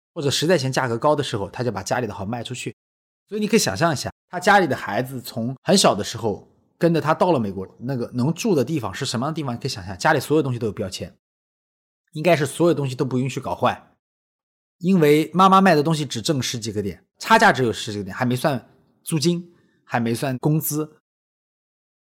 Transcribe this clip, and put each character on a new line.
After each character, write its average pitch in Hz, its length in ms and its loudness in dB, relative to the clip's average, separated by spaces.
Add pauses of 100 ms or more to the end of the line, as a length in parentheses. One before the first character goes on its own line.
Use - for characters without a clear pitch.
(140)
或 165 80 -8
者 139 80 0
实 147 160 0
在 180 100 4
嫌 131 140 0
价 131 160 0
格 117 100 -2
高 151 200 2
的 143 80 -2
时 - 120 -6
候， 95 140 -6
他 - 140 -6
就 117 80 -2
把 98 100 -6
家 120 160 -2
里 123 80 -4
的 101 80 -8
好 101 100 -10
卖 113 200 -8
出 123 100 -12
去。 123 180 -10 (560)
所 196 80 -8
以 214 40 -4
你 208 80 -2
可 226 80 4
以 - 20 8
想 98 180 -2
象 160 160 2
一 135 40 -4
下， - 160 -8 (160)
他 180 100 -8
家 202 220 6
里 180 80 2
的 127 80 0
孩 123 260 -4
子 131 180 -8
从 117 440 -6
很 175 120 4
小 165 180 4
的 98 100 -4
时 - 120 -10
候 104 320 -6 (300)
跟 170 140 4
着 160 80 2
他 151 140 2
到 185 180 2
了 139 80 2
美 104 100 -2
国， 95 160 -8 (140)
那 131 160 -6
个 117 180 -6
能 127 180 0
住 202 220 0
的 143 100 4
地 156 140 -2
方 107 140 -6
是 135 140 -6
什 127 120 -4
么 123 80 -2
样 160 60 -4
的 - 20 -6
地 160 80 -6
方？ 131 120 -6
你 117 40 -8
可 - 80 -6
以 - 20 -2
想 104 160 -10
象， 92 140 -10
家 156 140 2
里 147 80 2
所 147 160 0
有 160 60 4
东 135 100 -2
西 120 60 -4
都 117 80 -4
有 104 60 -2
标 98 160 -6
签， 90 280 -12 (960)
应 151 100 -8
该 170 140 4
是 147 80 2
所 160 240 2
有 165 60 4
东 139 140 -4
西 127 60 -8
都 143 100 -2
不 127 140 -2
允 135 100 -2
许 131 120 -8
搞 - 140 -6
坏， - 400 -2 (840)
因 180 220 2
为 151 320 4
妈 185 160 6
妈 190 140 6
卖 190 120 6
的 147 80 4
东 160 120 2
西 151 100 -2
只 120 160 -8
挣 143 220 -2
十 - 160 -6
几 110 120 -8
个 104 120 -4
点， 98 200 -8 (160)
差 226 200 4
价 214 140 6
只 127 120 0
有 110 80 2
十 - 180 -8
几 104 80 -6
个 101 60 -6
点， 92 100 -12
还 127 120 -2
没 123 100 0
算 131 320 -4 (340)
租 - 160 -2
金， 170 340 -2 (300)
还 - 160 -2
没 117 160 -2
算 131 240 -4
工 156 220 0
资， 151 380 -6 (1080)